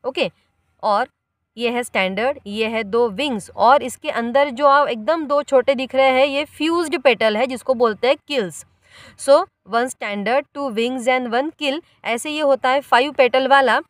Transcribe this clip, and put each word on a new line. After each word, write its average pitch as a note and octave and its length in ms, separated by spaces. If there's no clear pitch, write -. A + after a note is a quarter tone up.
ओके, C4 260
और A3 260
ये A3+ 140
है A#3+ 120
स्टैंडर्ड, A3 640
ये G#3+ 200
है A3+ 180
दो A#3 240
विंग्स A3 480
और A#3+ 260
इसके B3+ 280
अंदर B3 400
जो C4 160
आप C#4 220
एकदम C#4 380
दो C#4+ 160
छोटे C4+ 320
दिख C4 200
रहे C4+ 140
हैं C4 180
ये C#4+ 180
फ्यूज्ड E4 540
पेटल A3 380
है A#3+ 100
जिसको B3+ 280
बोलते A#3 340
हैं D4 80
किल्स। F#3+ 380
So D4+ 260
one B3 200
standard, G#3+ 500
two C#4 220
wings A#3+ 300
and B3+ 220
one C4 220
kill, C#4+ 180
ऐसे A#3 260
ये D4+ 100
होता C#4 280
है C4+ 120
फाइव C4 320
पेटल C4 360
वाला C4+ 420